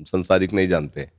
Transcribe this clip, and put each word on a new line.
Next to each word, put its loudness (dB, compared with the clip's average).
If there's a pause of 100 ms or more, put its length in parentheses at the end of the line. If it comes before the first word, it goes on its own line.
संसारिक 0
नहीं 2
जानते -4